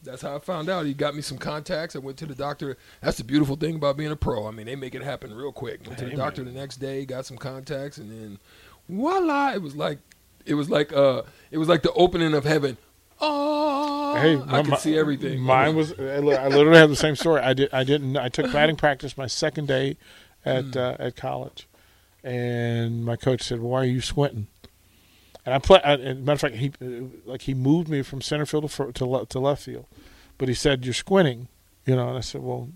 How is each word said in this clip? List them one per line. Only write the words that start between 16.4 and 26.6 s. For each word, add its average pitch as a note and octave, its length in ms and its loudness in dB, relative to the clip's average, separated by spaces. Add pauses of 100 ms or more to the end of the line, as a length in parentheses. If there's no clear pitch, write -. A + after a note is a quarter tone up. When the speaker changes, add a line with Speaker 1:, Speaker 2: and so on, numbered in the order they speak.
Speaker 2:
literally D3+ 280 10
have D#3 120 12
the C#3 80 0
same D3+ 180 0
story. D#3+ 260 2
I B2+ 120 2
did, C3+ 200 2
I C3 120 2
didn't, C#3 320 0
I B2+ 120 -2
took B3+ 220 -2
batting D3+ 260 2
practice C#3+ 400 -2
my C3+ 100 -6
second D3+ 400 -4
day C3+ 300 0 (480)
at, C3 200 0
Speaker 1:
Mm. C3 120 -8
Speaker 2:
uh, B2 220 -2
at B2 160 -6
college, C3 520 -8 (560)
and A#2+ 840 -2
my A#2 100 -2
coach B2+ 260 0
said, A#2+ 180 -6
"Why B2 220 0
are C3 40 2
you B2+ 160 0
squinting?" C3+ 460 -2 (960)
And B2+ 80 -2
I C3+ 60 2
play, F#3 240 8
I, C#3+ 100 6
as C#3 60 2
a C3 160 -4
matter C3+ 180 -2
of C#3+ 80 -2
fact, C3 140 -2
he, C3+ 160 -2 (100)